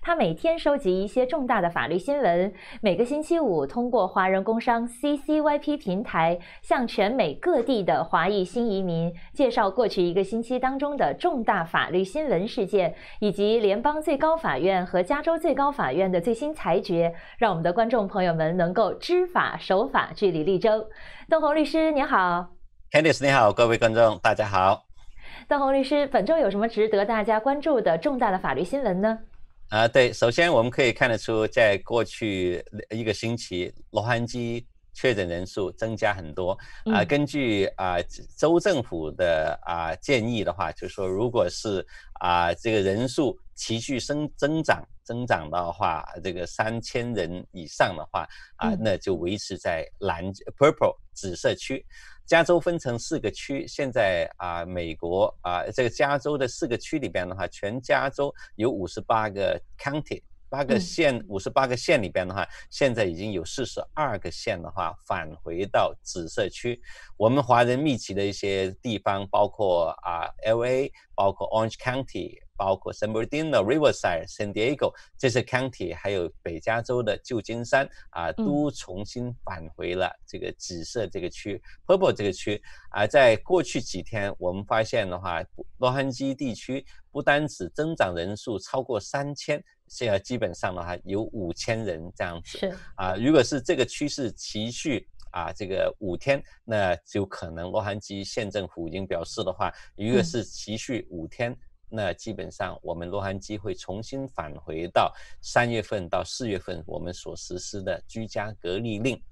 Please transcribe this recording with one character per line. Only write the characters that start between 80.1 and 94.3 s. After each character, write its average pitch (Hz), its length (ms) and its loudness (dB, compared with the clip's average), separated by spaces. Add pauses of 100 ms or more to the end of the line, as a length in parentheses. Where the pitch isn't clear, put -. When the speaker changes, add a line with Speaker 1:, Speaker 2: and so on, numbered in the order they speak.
Speaker 2:
这 92 120 -12
个 87 180 -8
紫 85 260 -10
色 110 240 -4
这 90 140 -8
个 87 80 -6
区， - 320 -10 (240)
purple 123 260 4
这 107 120 -4
个 101 80 0
区。 104 300 -6 (280)
啊， 104 160 0
在 127 320 8
过 165 240 2
去 - 180 -4
几 - 220 -6
天， 101 380 -4
我 90 120 -2
们 98 140 -6
发 110 180 2
现 110 240 0
的 87 100 -4
话， 87 260 -4 (340)
洛 127 160 2
杉 135 180 -2
矶 254 240 -4
地 131 200 -6
区 135 280 -8 (280)
不 143 100 -4
单 147 260 2
只 175 220 -8
增 156 260 -2
长 95 200 2
人 92 200 -4
数 104 220 -6
超 135 240 -4
过 120 180 -4
三 143 340 -6
千， 151 300 -4 (240)
现 117 240 -2
在 98 80 2
基 120 180 -4
本 98 160 -2
上 95 220 -4
的 87 60 -6
话 87 220 -6
有 98 180 -2 (120)
五 87 200 -4
千 113 320 -4
人 85 300 -6
这 104 80 -6
样 85 180 -6
子。 - 160 -14
Speaker 1:
是。 185 180 -4 (200)
Speaker 2:
啊， 92 200 -2
如 254 160 2
果 277 120 10
是 - 180 0
这 170 140 0
个 127 100 2
趋 - 220 -6
势 254 260 -4